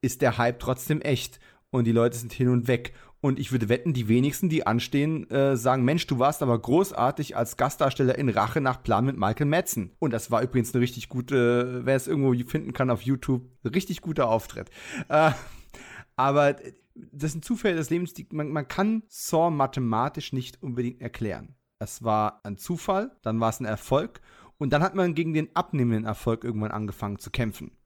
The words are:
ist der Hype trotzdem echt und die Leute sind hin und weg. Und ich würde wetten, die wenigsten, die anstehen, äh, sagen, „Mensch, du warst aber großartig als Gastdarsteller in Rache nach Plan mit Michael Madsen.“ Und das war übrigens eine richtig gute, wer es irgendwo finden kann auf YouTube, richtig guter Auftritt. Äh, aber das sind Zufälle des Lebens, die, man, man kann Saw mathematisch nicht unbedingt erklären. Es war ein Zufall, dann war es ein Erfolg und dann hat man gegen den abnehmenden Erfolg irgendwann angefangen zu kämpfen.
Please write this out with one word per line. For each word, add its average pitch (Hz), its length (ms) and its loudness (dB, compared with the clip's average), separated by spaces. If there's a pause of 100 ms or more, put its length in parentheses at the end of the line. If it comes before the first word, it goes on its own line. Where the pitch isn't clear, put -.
ist - 220 -2
der 120 140 4
Hype 120 220 2
trotzdem 127 420 -2
echt - 380 -2 (320)
und 123 140 2
die 113 80 4
Leute 120 240 4
sind 117 160 -10
hin 127 160 2
und 123 200 2
weg. 120 240 0 (280)
Und 135 180 2
ich 127 140 -4
würde 113 180 2
wetten, 135 240 0
die 120 120 -2
wenigsten, 135 440 2
die 156 160 0
anstehen, 143 640 0
äh, 139 260 4
sagen, 123 260 2
„Mensch, 151 240 2
du 131 120 0
warst 139 240 2
aber 120 160 2
großartig 143 800 0
als - 180 -2
Gastdarsteller 131 640 2
in 139 100 2
Rache 110 320 2
nach 131 220 -2
Plan 117 240 2
mit 135 100 -2
Michael 110 300 0
Madsen.“ 147 520 -2
Und 131 140 0
das 110 180 -4
war 113 120 2
übrigens 127 320 0
eine 123 80 4
richtig 123 260 -4
gute, 123 760 0
wer 135 100 4
es 127 100 -2
irgendwo 139 280 2 (120)
finden - 280 -6
kann 131 160 0
auf 113 100 2
YouTube, 127 460 -2 (180)
richtig 165 380 -2
guter 147 260 0
Auftritt. - 400 -2 (400)
Äh, 156 220 6 (840)
aber 143 400 4 (380)
das 143 380 -8
sind 160 140 -10
Zufälle 214 300 0
des 160 120 -2
Lebens, 175 240 0
die, - 180 -16
man, 151 200 -4
man 147 180 -4
kann 220 400 0
Saw 170 420 2
mathematisch 135 840 -2
nicht 127 280 -6
unbedingt 123 380 -4
erklären. 117 540 -6 (240)
Es - 260 -12
war 107 400 0
ein 101 140 -10
Zufall, 190 640 -4
dann 113 180 -2
war 113 80 2
es 110 100 -4
ein 127 60 -6
Erfolg 123 560 -2 (380)
und 135 160 -2
dann 147 80 4
hat 185 120 0
man 175 200 2
gegen 160 180 -2
den 156 240 0
abnehmenden 120 480 0
Erfolg 113 400 -2
irgendwann 107 260 -2
angefangen 101 480 -6
zu - 120 -14
kämpfen. 110 420 -4 (140)